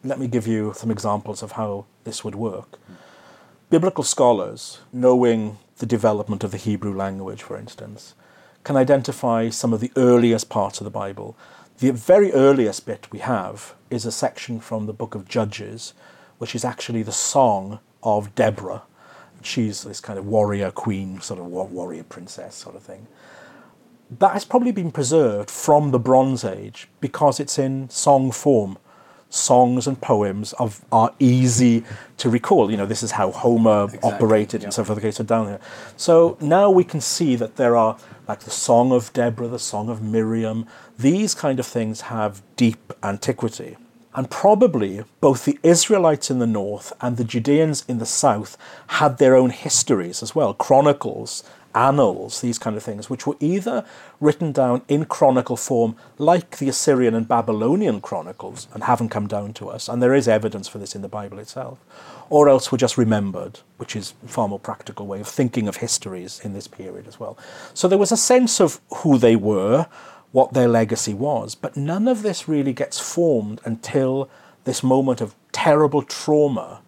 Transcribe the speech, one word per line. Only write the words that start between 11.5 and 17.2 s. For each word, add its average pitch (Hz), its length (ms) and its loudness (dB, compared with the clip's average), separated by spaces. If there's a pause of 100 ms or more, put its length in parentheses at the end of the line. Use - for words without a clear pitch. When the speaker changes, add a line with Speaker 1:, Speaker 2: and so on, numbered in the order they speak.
Speaker 1:
The 131 120 2
very 180 420 4
earliest 135 520 4
bit - 260 -12
we 101 80 -14
have 107 540 -6 (160)
is 113 160 -6
a 110 60 -6
section - 480 -6
from 110 260 -8
the 107 80 -10
book 110 220 -12
of 98 120 -12
Judges, 107 680 -6 (440)
which - 180 -12
is 117 100 -6
actually 113 380 -6
the 104 80 -8
song 104 680 0 (240)